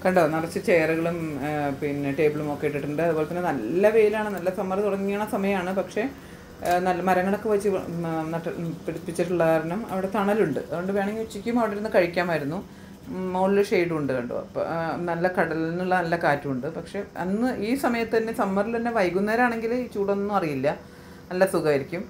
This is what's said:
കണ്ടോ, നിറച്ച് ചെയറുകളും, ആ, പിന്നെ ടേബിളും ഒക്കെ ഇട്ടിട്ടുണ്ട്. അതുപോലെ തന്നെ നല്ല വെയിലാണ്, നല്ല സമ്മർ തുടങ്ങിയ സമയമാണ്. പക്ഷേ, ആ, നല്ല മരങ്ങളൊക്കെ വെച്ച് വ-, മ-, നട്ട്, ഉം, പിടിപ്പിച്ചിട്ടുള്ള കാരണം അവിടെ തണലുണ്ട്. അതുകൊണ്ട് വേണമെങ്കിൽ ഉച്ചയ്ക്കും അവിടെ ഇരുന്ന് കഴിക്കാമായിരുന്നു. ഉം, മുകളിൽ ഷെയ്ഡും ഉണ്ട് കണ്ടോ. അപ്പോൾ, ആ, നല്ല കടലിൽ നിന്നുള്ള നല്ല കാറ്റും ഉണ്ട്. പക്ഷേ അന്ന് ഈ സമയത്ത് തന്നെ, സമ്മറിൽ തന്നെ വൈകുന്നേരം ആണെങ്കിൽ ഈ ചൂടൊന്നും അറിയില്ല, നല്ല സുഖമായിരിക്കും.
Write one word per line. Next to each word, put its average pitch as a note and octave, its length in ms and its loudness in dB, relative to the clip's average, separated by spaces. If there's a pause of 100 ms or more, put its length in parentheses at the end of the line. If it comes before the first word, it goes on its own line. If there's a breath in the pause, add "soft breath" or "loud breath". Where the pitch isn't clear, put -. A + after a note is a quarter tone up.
കണ്ടോ, F#3 180 4 (120)
നിറച്ച് E3 340 -2
ചെയറുകളും, E3 500 4 (300)
ആ, - 20 -2 (320)
പിന്നെ C#3+ 380 -2
ടേബിളും D3+ 340 2
ഒക്കെ C#3+ 160 -4
ഇട്ടിട്ടുണ്ട്. D3 380 -4
അതുപോലെ D#3 240 2
തന്നെ F3 200 -4
നല്ല C#3+ 440 2
വെയിലാണ്, G#3+ 420 4
നല്ല E3+ 120 0 (100)
സമ്മർ F#3+ 260 -2
തുടങ്ങിയ G3+ 400 -2 (120)
സമയമാണ്. G3 420 0
പക്ഷേ, G3 240 -2 (640 loud breath)
ആ, E3+ 40 2 (160)
നല്ല F3 220 0
മരങ്ങളൊക്കെ F#3+ 440 2
വെച്ച് G#3 220 2
വ-, - 120 -4 (160)
മ-, D#3+ 300 -2
നട്ട്, E3 260 -4
ഉം, E3+ 100 -4 (160)
പിടിപ്പിച്ചിട്ടുള്ള E3+ 680 -2
കാരണം E3 300 0 (120)
അവിടെ F#3+ 220 -2
തണലുണ്ട്. G3 540 2
അതുകൊണ്ട് F3+ 300 -4
വേണമെങ്കിൽ A3 280 -2
ഉച്ചയ്ക്കും A#3 340 -2
അവിടെ G#3 140 0
ഇരുന്ന് G#3 220 -4
കഴിക്കാമായിരുന്നു. E3+ 600 2 (520 loud breath)
ഉം, F#3 240 -4
മുകളിൽ G3 340 4
ഷെയ്ഡും F3 300 2
ഉണ്ട് C#3 180 -2
കണ്ടോ. A#2+ 180 -4 (100)
അപ്പോൾ, - 180 -4 (100)
ആ, E3 40 -2 (340)
നല്ല E3+ 140 0 (120)
കടലിൽ D#3+ 320 2
നിന്നുള്ള F3+ 320 0
നല്ല E3+ 140 0 (100)
കാറ്റും C#3+ 300 2
ഉണ്ട്. B2+ 120 -4 (120)
പക്ഷേ - 200 -8 (260)
അന്ന് A3 260 0 (180)
ഈ - 20 2 (140)
സമയത്ത് A#3 320 0
തന്നെ, A3+ 240 0
സമ്മറിൽ G3+ 380 0
തന്നെ A#3 200 -2
വൈകുന്നേരം G3+ 480 4
ആണെങ്കിൽ A3+ 240 0 (120)
ഈ - 20 -4 (100)
ചൂടൊന്നും G3+ 440 0
അറിയില്ല, C#3+ 280 0 (640 loud breath)
നല്ല F#3 140 4 (100)
സുഖമായിരിക്കും. D3+ 560 2